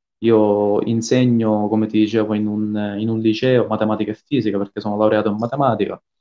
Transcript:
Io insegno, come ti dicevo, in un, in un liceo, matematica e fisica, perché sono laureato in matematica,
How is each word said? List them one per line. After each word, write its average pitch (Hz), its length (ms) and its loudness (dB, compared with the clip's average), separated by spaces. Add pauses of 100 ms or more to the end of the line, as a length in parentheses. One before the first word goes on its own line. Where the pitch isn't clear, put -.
(180)
Io 104 640 2
insegno, 113 840 0
come 107 180 0
ti 107 120 -2
dicevo, 107 360 2
in 107 120 -2
un, 104 520 -4
in 113 100 -4
un 113 120 -2
liceo, 113 460 2
matematica 107 460 -2
e - 20 -10
fisica, 107 440 -2
perché 101 220 -8
sono 104 160 -4
laureato 107 320 2
in 104 80 -2
matematica, 117 640 -2 (200)